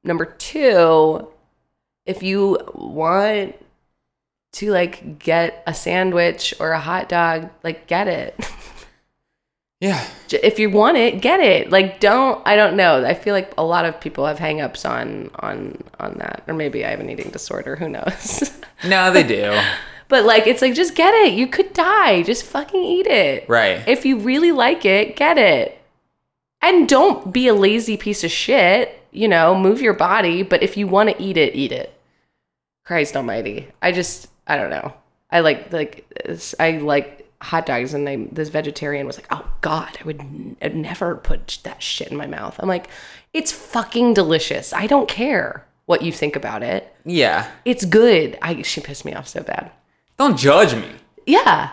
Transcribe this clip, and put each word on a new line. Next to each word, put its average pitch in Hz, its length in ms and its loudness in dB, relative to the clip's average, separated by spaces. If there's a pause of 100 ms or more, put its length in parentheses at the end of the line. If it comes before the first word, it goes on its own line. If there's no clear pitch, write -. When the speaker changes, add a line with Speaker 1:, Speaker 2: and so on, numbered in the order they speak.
Speaker 1:
Number 165 220 -4
two, 165 1000 4 (800)
if 185 160 -8
you 196 340 0 (160)
want 185 800 -2 (960)
to, 208 180 -4
like, 175 480 -2
get 165 480 0
a 160 80 -6
sandwich 175 840 0
or 160 120 -2
a 160 80 -2
hot 165 280 -6
dog, 165 440 -2 (120)
like, 165 220 -10
get 190 240 -2
it. - 260 -8 (160)
<laughs> - 40 -16 (1300)
Speaker 2:
Yeah. 165 220 -2 (220)
Speaker 1:
J-, - 160 -2
if 214 160 4
you 214 100 2
want 214 280 4
it, 226 240 2
get 339 180 2
it. 202 320 4
Like, 190 280 2
don't, 247 480 4
I - 80 4
don't 208 200 4
know. 160 280 4
I 135 120 0
feel 202 180 -4
like 190 240 -2
a 156 60 0
lot 170 220 0
of 165 140 -6
people 147 280 -6
have 147 100 -4
hang-ups 151 480 -6
on, 117 540 -6
on, - 440 -10 (160)
on 50 200 -10
that. 50 280 -12
Or 160 60 -8
maybe 143 320 -6
I 110 60 -4
have - 80 -8
an - 100 -10
eating - 220 -10
disorder. - 440 -10
Who 160 140 -8
knows? - 640 -8 (180)
<laughs> - 180 -10
Speaker 2:
No, 185 240 4
they 180 120 6
do. 104 360 0 (480)
Speaker 1:
But, 254 180 4
like, 220 200 6
it's 247 160 2
like, 262 140 2
just 339 180 0
get 370 220 4
it. 381 180 6
You 240 140 0
could 381 260 -2
die. 339 480 2
Just 202 240 -2
fucking 294 340 -4
eat 359 280 0
it. 170 420 0
Speaker 2:
Right. 107 380 2
Speaker 1:
If 262 180 0
you 262 140 2
really 277 320 2
like 269 340 0
it, 202 300 2
get 311 240 2
it. 160 420 2 (800)
And 349 260 4
don't 269 460 2
be 247 140 2
a 220 80 6
lazy 214 420 2
piece 208 260 -6
of 165 60 -4
shit. 208 800 2
You 220 160 -2
know, 170 280 6
move 196 260 2
your 226 140 2
body. 180 480 0
But 190 180 0
if 196 160 -2
you 202 80 -2
wanna 202 320 2
eat 190 200 -4
it, 147 180 2
eat 135 160 -4
it. 127 200 -10 (920)
Christ 156 320 -2
almighty. 110 520 -6 (120)
I 180 100 0
just, - 360 -6 (180)
I - 120 -2
don't 98 120 -4
know. - 240 -8 (380)
I 170 80 4
like, 156 340 0
like, 151 320 -6 (180)
it's, - 360 -10
I 165 180 2
like 143 400 -2 (260)
hot 165 220 -4
dogs, 131 300 -4
and 143 120 -4
I, 135 240 -8
this 156 180 -8
vegetarian 147 580 -6
was - 100 -12
like, - 140 -20
"Oh, - 120 -8 (180)
God, 160 380 -6
I - 40 -20
would 151 160 -12
n-, 139 420 -16
I'd 156 140 -8
never 170 400 -6
put - 480 -2
that - 180 -16
shit - 280 -10
in - 80 -10
my 147 100 -10
mouth." - 320 -12
I'm 190 100 -2
like, 180 180 -4 (460)
"It's 320 180 -4
fucking 240 600 -2
delicious. 165 600 0
I 196 120 -2
don't 269 240 2
care 233 560 -4 (220)
what 170 160 2
you 165 80 -4
think 147 240 -4
about 107 260 -8
it. 107 320 -6 (100)
Speaker 2:
Yeah. 120 460 0 (160)
Speaker 1:
It's 247 180 -2
good." 196 600 4
I, 160 180 -6
she - 180 -8
pissed - 260 -16
me - 100 -10
off - 120 -14
so - 140 -10
bad. - 300 -10 (480)
Speaker 2:
Don't 262 180 2
judge 139 380 6
me. 101 120 -8 (380)
Speaker 1:
Yeah. 269 480 4